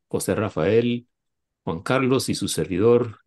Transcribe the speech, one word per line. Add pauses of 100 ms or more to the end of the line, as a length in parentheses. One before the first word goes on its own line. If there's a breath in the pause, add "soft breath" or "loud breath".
José
Rafael, (560)
Juan
Carlos
y
su
servidor